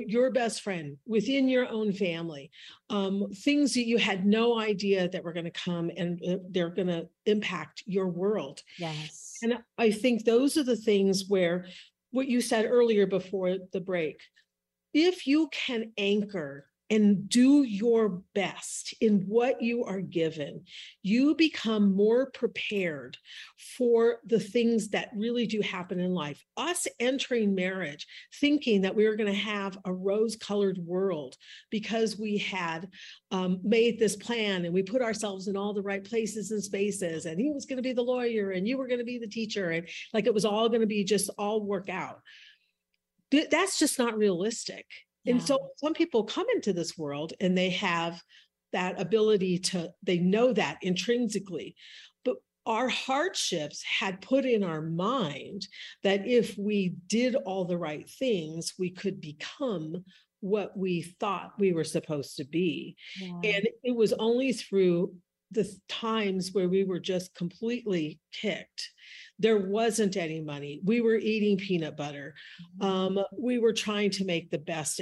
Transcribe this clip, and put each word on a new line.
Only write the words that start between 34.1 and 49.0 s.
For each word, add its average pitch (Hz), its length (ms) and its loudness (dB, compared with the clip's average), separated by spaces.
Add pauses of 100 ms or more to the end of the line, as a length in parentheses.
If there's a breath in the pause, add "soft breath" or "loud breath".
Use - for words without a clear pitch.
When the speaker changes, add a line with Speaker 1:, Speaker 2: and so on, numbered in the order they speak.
Speaker 1:
plan 202 480 -2
and 170 80 -4
we 190 100 2
put 226 180 0
ourselves 202 460 -4
in 196 80 -2
all 202 180 -2
the 202 80 -4
right 196 220 -4
places 220 480 -4
and 208 100 -2
spaces, 190 640 -2
and 165 140 -4
he 294 120 2
was 277 140 -6
gonna 254 160 -6
be 254 120 -2
the 240 100 0
lawyer 233 480 0
and 185 160 -2
you 262 100 0
were 262 100 -4
gonna 240 180 -2
be 247 120 -6
the 226 100 -8
teacher, 214 420 -4
and, 170 180 -2 (260 loud breath)
like, 220 140 2
it 226 60 4
was 208 100 2
all 220 240 2
gonna 226 180 2
be 208 200 2
just 196 320 2
all 214 240 -2
work 196 260 -4
out. 147 320 -6 (1120 loud breath)
Th-, 294 180 2
that's 359 300 0
just - 180 2
not 233 200 0
realistic. 202 680 -2 (420)
And 247 120 4
so 269 220 0
Speaker 2:
Yeah. 269 60 -10 (100)
Speaker 1:
some 311 160 -2
people 311 300 0
come 359 260 -4
into 294 240 0
this 170 240 -6
world 147 420 -6
and 185 160 2
they 185 140 2
have 170 500 -2 (540 soft breath)
that 185 260 -2
ability 202 600 2